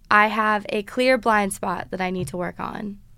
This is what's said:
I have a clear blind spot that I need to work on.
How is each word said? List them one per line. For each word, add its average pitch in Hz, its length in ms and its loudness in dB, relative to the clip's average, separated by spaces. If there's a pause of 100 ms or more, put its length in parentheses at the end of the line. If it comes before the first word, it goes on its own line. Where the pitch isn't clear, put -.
I 208 200 6
have 214 400 0
a 208 160 -2
clear 254 340 2
blind 208 340 2
spot 180 380 -6
that 185 100 -6
I 185 100 -2
need 185 180 -4
to - 80 -8
work 175 240 -6
on. 202 380 -8 (200)